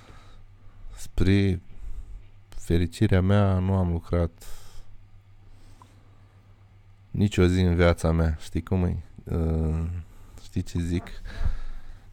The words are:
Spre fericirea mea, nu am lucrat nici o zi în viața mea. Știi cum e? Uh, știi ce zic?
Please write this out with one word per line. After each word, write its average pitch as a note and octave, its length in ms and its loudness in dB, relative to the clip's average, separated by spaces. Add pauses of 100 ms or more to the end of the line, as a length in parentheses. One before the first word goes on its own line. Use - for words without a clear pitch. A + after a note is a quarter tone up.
(960)
Spre G2 680 2 (880)
fericirea F2+ 720 2
mea, G2 380 4
nu F#2+ 140 0
am F#2 180 2
lucrat E2+ 520 -2 (2750)
nici G2+ 260 2
o F#2 80 8
zi F2+ 160 4
în F2 140 4
viața E2+ 360 4
mea. E2 280 2
Știi - 240 -6
cum F#2 200 0
e? E2+ 200 -2 (200)
Uh, D#2+ 600 -2 (580)
știi - 180 -6
ce - 180 -6
zic? F2 420 -4 (920)